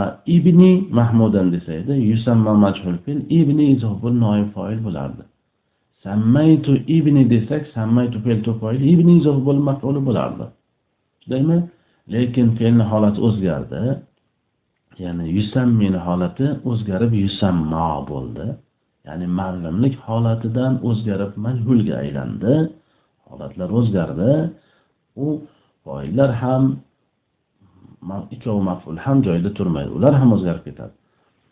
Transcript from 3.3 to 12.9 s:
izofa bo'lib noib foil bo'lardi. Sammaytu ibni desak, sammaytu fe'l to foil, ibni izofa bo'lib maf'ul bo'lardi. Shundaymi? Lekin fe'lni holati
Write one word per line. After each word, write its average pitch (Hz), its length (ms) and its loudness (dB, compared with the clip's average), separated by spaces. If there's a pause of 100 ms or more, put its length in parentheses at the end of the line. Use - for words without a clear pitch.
izofa 110 300 0
bo'lib 120 200 0
noib 104 300 2
foil 101 300 -8
bo'lardi. 73 440 -8 (800)
Sammaytu 135 680 4 (140)
ibni 147 380 4
desak, 120 420 0
sammaytu 117 540 -2
fe'l 113 220 0
to 117 120 -2
foil, 113 260 -4
ibni 165 360 6
izofa 143 280 2
bo'lib 143 200 2
maf'ul 139 360 -2
bo'lardi. 67 460 -4 (720)
Shundaymi? 147 420 0 (500)
Lekin 120 460 0
fe'lni 113 300 2
holati 107 360 0